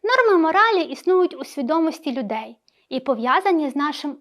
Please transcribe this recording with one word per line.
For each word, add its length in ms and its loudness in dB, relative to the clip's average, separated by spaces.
норми 400 4
моралі 400 2
існують 520 0
у 100 -12
свідомості 680 -2
людей 460 -8
і 120 -6
пов'язані 680 0
з 60 -8
нашим 440 -4